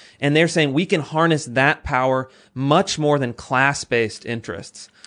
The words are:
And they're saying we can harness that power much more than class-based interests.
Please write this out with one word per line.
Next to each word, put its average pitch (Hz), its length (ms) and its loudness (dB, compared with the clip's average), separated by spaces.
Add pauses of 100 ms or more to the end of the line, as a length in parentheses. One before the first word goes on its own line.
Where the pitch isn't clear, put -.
(200)
And 143 140 2
they're 165 140 4
saying 156 240 2
we 165 140 0
can 170 160 0
harness 156 420 0
that 131 400 0
power 131 460 0 (240)
much 147 440 2
more 147 200 2
than 123 160 -4
class-based 127 880 -2
interests. - 640 -10 (180)